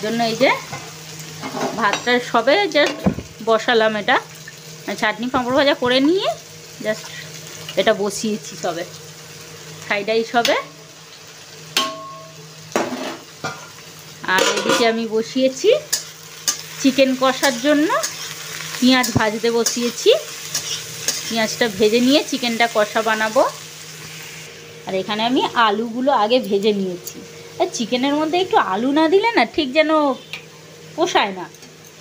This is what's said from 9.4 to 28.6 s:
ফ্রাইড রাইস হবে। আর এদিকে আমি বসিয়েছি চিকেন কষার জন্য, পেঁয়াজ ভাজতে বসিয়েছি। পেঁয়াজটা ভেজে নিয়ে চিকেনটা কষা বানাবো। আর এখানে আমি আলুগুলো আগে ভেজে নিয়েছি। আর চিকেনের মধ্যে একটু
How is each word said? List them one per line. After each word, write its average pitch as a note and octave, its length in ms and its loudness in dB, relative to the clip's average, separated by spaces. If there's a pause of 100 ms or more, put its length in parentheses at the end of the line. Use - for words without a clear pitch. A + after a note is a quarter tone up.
ফ্রাইড G3+ 280 -2
রাইস A3+ 260 0
হবে। A#3 180 4 (3750)
আর F#3+ 100 4 (140)
এদিকে B3 360 2
আমি A3+ 120 -2 (120)
বসিয়েছি C4 540 2 (1120)
চিকেন C4 300 4 (100)
কষার C4 340 2 (120)
জন্য, D4+ 240 4 (880)
পেঁয়াজ B3+ 280 6 (120)
ভাজতে A3 300 2 (100)
বসিয়েছি। A#3+ 520 2 (1160)
পেঁয়াজটা A3+ 400 0 (100)
ভেজে A3 300 4
নিয়ে C#4+ 140 6 (100)
চিকেনটা A#3 360 0 (100)
কষা G#3+ 320 2
বানাবো। A3 340 2 (1400)
আর F#3+ 160 -6
এখানে G#3+ 280 -2
আমি C4+ 120 2 (240)
আলুগুলো A#3 440 0 (140)
আগে A#3+ 140 4 (100)
ভেজে G3+ 320 4
নিয়েছি। F3+ 380 -6 (420)
আর F4+ 160 0
চিকেনের B3 440 0
মধ্যে D#4 240 0
একটু F#4+ 120 0 (160)